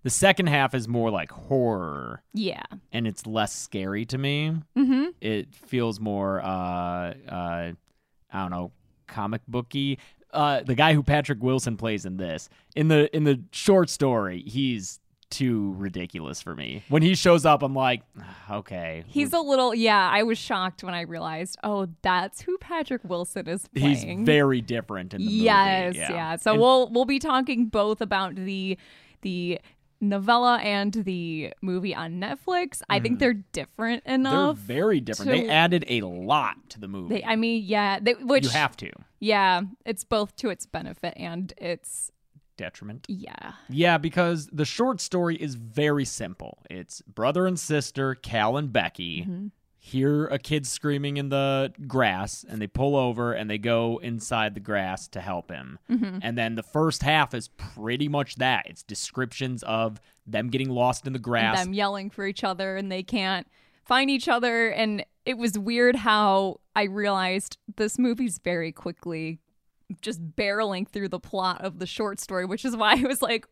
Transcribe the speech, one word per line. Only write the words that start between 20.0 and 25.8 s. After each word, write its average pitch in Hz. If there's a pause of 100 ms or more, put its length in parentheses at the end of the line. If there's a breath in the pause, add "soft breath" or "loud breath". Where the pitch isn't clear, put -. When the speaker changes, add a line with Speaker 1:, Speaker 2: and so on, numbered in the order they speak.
Speaker 2:
I 208
was 226
shocked 185
when 180
I 170
realized, 165
oh, 202 (140)
that's 185
who 370
Patrick 320
Wilson 175
is 175
Speaker 1:
He's 135
Speaker 2:
playing. 95
Speaker 1:
very 143
different 101
in 190
the 202
movie. 214
Speaker 2:
Yes, 196